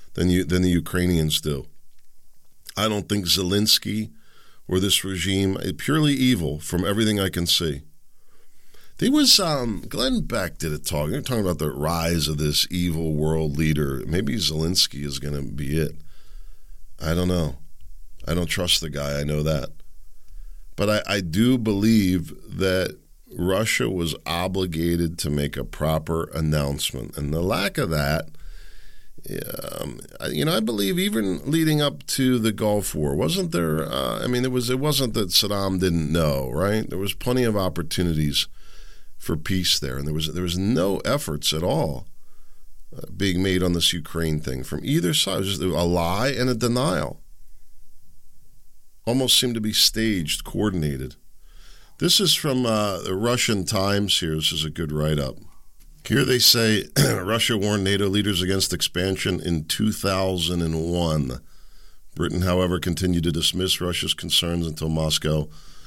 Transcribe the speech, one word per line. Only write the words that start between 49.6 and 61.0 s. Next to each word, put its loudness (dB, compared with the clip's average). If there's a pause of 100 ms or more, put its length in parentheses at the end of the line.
be 0
staged, 0
coordinated. -2 (840)
This 4
is 4
from, 0
uh, 2
the -2
Russian 2
Times 2
here. 0
This 0
is -2
a -2
good -4
write-up. 2 (720)
Here 2
they 4
say, 6
<clears throat> 0
"Russia 2
warned 2
nato 2
leaders 2
against 2
expansion 0
in 0
two 0
thousand 0
and 0
one. 2 (720)